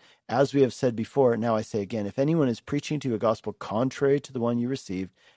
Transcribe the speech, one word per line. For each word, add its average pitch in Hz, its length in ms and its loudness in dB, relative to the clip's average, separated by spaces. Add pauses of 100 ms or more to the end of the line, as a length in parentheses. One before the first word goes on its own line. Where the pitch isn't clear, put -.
(280)
"As 135 240 2
we 139 100 4
have 120 120 4
said 123 200 0
before, 117 420 2
now 113 200 0
I 107 60 -2
say 107 180 -4
again, 101 260 -4
if 98 120 -6
anyone 147 300 2
is 113 120 -2
preaching 143 400 -4
to 139 80 -4
you 117 60 0
a 104 40 -2
gospel 107 340 0
contrary 135 680 0
to 135 120 -12
the 127 80 -4
one 120 180 0
you 120 100 -2
received, 98 440 -6 (240)